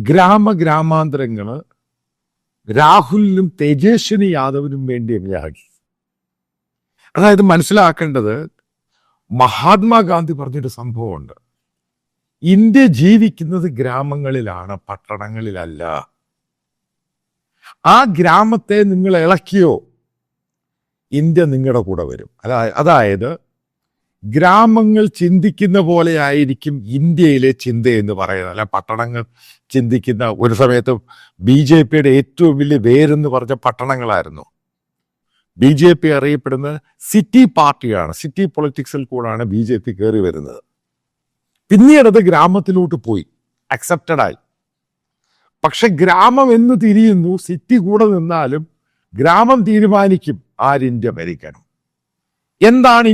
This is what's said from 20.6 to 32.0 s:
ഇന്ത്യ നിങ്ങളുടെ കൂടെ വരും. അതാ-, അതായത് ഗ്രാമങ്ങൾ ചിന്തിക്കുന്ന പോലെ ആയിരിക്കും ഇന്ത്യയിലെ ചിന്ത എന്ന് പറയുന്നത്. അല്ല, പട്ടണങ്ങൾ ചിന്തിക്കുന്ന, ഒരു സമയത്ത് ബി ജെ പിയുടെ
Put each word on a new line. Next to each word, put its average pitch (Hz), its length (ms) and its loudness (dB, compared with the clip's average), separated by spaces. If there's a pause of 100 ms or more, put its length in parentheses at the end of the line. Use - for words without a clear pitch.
ഇന്ത്യ 160 320 0 (100)
നിങ്ങളുടെ 131 360 -2
കൂടെ 87 220 -6
വരും. - 180 -18 (140)
അതാ-, 113 380 -4
അതായത് 120 480 0 (920)
ഗ്രാമങ്ങൾ 214 800 2 (160)
ചിന്തിക്കുന്ന 185 600 0 (100)
പോലെ 170 240 2 (140)
ആയിരിക്കും 143 480 -2 (220)
ഇന്ത്യയിലെ 147 540 2 (120)
ചിന്ത 117 220 -4 (140)
എന്ന് 104 200 -4
പറയുന്നത്. 92 340 -6
അല്ല, 107 100 -8 (100)
പട്ടണങ്ങൾ 117 480 -8 (520)
ചിന്തിക്കുന്ന, 120 500 -2 (200)
ഒരു 117 180 2
സമയത്ത് 123 320 0 (460)
ബി 123 180 2 (120)
ജെ 160 100 6 (100)
പിയുടെ 143 300 2